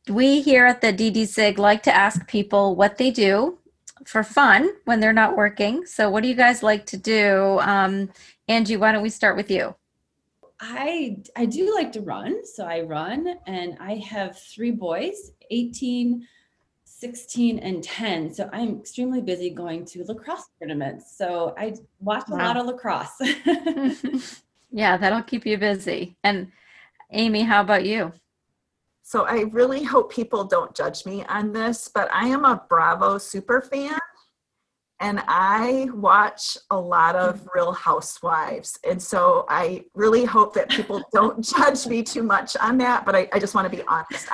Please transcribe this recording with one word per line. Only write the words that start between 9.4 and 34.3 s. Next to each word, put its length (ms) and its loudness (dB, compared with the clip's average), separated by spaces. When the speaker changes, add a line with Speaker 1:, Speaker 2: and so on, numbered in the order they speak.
Speaker 1:
you? 260 -2
Speaker 2:
I, 560 -6
I 100 -2
do 280 -2
like 200 -2
to 80 -10
run. 440 -8
So 180 -14
I 180 -6
run, 540 -6
and 340 -8
I 140 -10
have 420 -10
three 340 -8
boys, 600 -6
eighteen, 720 -4
sixteen, 720 -4
and 240 -6
ten. 500 -6
So 200 -8
I'm 260 -6
extremely 420 -6
busy 280 -6
going 360 -10
to 200 -14
lacrosse 420 -12
tournaments. 560 -10
So 400 -4
I 160 -8
watch 300 -6
a 20 -16
Speaker 1:
Wow. 60 -6
Speaker 2:
lot 200 0
of 100 -4
lacrosse. 520 -6
<laughs> 80 -20
Speaker 1:
<laughs> 40 -20
Yeah, 260 2
that'll 260 0
keep 220 -8
you 120 0
busy. 680 -4
And 260 -2
Amy, 320 0
how 180 4
about 240 2
you? 260 -4
Speaker 3:
So 200 -2
I 180 0
really 340 2
hope 260 2
people 320 -2
don't 320 -2
judge 300 -6
me 240 -10
on 240 -4
this, 340 -4
but 260 -2
I 140 0
am 160 0
a 240 4
Bravo 500 2
super 440 -2
fan. 360 -6